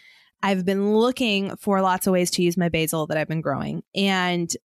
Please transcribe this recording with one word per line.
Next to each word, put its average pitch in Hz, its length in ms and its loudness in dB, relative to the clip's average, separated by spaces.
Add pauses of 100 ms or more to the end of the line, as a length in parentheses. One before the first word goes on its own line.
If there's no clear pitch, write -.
(420)
I've 190 220 0
been 202 320 2
looking 220 600 0
for 196 240 0
lots 185 280 0
of 185 40 4
ways 180 200 2
to 180 100 0
use 175 140 2
my 175 120 2
basil 160 380 -2
that 156 100 -4
I've 151 120 -2
been 160 140 -2
growing, 143 420 -4 (100)
and 180 560 0 (140)